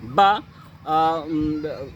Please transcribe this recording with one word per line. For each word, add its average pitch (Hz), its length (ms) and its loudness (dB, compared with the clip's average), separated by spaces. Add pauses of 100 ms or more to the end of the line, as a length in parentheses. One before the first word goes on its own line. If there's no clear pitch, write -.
বা, 196 400 2 (420)
আহ, 160 420 0
উম, 151 360 -2 (340)